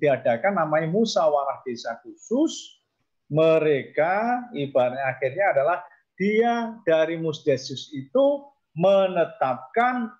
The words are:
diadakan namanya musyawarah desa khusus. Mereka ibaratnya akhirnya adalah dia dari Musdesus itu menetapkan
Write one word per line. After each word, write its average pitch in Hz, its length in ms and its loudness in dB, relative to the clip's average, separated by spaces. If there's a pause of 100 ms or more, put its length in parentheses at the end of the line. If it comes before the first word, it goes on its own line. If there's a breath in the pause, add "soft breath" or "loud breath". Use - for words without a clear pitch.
diadakan 139 560 0
namanya 160 320 0
musyawarah 151 720 0
desa 120 400 -10
khusus. - 800 -4 (480)
Mereka 160 1300 0
ibaratnya 135 560 0
akhirnya 139 400 -2
adalah 165 260 2 (380 loud breath)
dia 226 560 0 (160)
dari 160 320 2
Musdesus 151 720 -4
itu 285 560 0 (240)
menetapkan 190 1500 0